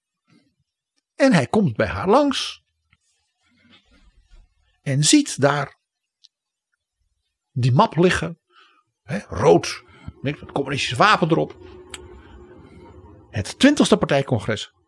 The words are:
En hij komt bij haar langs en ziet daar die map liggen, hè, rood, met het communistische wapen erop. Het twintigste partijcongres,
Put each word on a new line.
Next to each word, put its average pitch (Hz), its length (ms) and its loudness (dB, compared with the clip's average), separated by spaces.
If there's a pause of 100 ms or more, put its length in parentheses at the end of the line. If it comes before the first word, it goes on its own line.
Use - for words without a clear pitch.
(1160)
En 269 180 4
hij 143 140 2
komt 170 280 0
bij 110 120 0
haar 98 220 -6
langs 277 540 0 (2250)
en 143 220 -2
ziet 285 380 2
daar 139 360 -2 (1800)
die 123 120 0
map 147 240 2
liggen, 170 440 0 (640)
hè, - 160 -10 (100)
rood, - 540 0 (380)
met 143 180 -8
het - 120 -20
communistische 135 440 -6
wapen 185 340 2
erop. 156 280 -2 (1700)
Het - 300 -10
twintigste 269 380 4
partijcongres, 135 760 -4 (140)